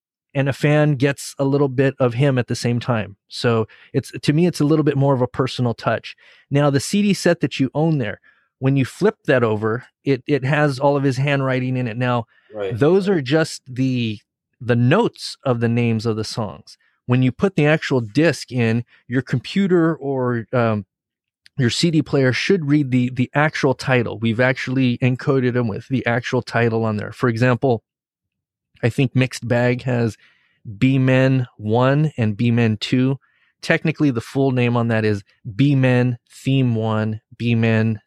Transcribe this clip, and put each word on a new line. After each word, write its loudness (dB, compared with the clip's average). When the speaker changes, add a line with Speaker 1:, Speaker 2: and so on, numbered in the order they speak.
Speaker 1:
and -2
a -4
fan 2
gets -4
a 0
little 2
bit 0
of 2
him 2
at -2
the -4
same -2
time. -4
So 0
it's, -4
to 0
me, 2
it's -2
a 2
little 2
bit 0
more 2
of 0
a 0
personal -2
touch. -6
Now, 2
the 2
C -2
D 2
set 0
that -4
you 0
own 0
there, -6
when 2
you 2
flip -2
that 2
over, -2
it, 0
it -2
has 0
all 2
of 0
his 2
handwriting -2
in -4
it. -8
Now, -2
Speaker 2:
Right. -6
Speaker 1:
those 4
are 2
just -2
the, -4
the 0
notes 2
of 0
the 0
names 0
of -2
the -6
songs. -10
When 2
you 2
put -2
the 4
actual 2
disc 0
in, 0
your -2
computer 0
or, -4
um, 0
your 2
C 0
D 2
player 2
should 0
read 2
the, 2
the -2
actual 0
title. -2
We've -2
actually 0
encoded 0
them 0
with -6
the -2
actual -2
title 0
on -2
there. -8
For -2
example, 0
I 0
think 0
Mixed -2
Bag 0
has -2
B-Men 2
one 0
and 0
B-Men 2
two. -2
Technically, 0
the -4
full -2
name 2
on 0
that 0
is 0
B-Men 2
Theme 0
one, -2
B-Men 0